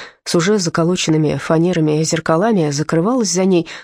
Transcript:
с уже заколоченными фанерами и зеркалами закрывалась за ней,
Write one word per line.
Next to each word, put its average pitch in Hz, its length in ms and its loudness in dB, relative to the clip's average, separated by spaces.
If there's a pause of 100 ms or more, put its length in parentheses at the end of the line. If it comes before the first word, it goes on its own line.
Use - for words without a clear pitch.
(240)
с - 100 -4
уже 185 240 2
заколоченными 160 760 0
фанерами 160 640 0
и 160 40 0
зеркалами 170 680 0
закрывалась 170 600 -2
за 180 140 0
ней, 180 240 2 (140)